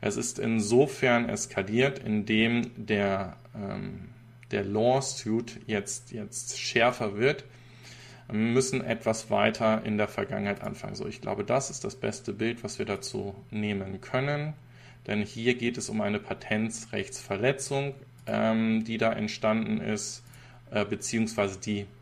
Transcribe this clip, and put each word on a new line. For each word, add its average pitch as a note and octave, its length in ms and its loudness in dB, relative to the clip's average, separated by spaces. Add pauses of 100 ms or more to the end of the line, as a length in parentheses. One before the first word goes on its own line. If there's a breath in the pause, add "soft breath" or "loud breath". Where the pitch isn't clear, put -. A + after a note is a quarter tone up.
Es G#2 160 0
ist - 240 -4
insofern A#2 880 4
eskaliert, G#2+ 720 0
indem A2 760 2
der, G2 640 0 (180)
ähm, G2 540 -8 (420)
der G#2 140 0
Lawsuit A2+ 1040 0
jetzt, - 420 -4
jetzt - 480 -8
schärfer A2+ 580 2
wird. C3 280 2 (840 loud breath)
Wir G#2+ 120 -2
müssen A#2+ 420 2
etwas - 480 -2
weiter A2 540 4
in G#2+ 140 0
der G#2 100 2
Vergangenheit G2+ 540 -4
anfangen. G2+ 340 -8
So, G2 100 -6
ich - 140 -8
glaube, G#2 240 -4
das B2 260 2
ist - 140 -10
das A2 100 -4
beste - 380 -4
Bild, A2+ 320 -2
was - 160 -6
wir G#2+ 60 0
dazu G2+ 500 -4 (160)
nehmen G2 480 -2
können. D3 540 -2 (520 loud breath)
Denn G#2 160 0
hier A2+ 320 2
geht A#2 240 0
es G#2+ 100 -6
um A2 120 -2
eine G#2 180 2
Patentrechtsverletzung, A2 1800 -2 (320)
ähm, A2 580 2
die A2+ 140 -4
da A2+ 140 4
entstanden A2 680 0
ist, G#2+ 440 -4 (460 loud breath)
äh, G#2 140 2
beziehungsweise G#2 720 0
die G2+ 280 -2 (160)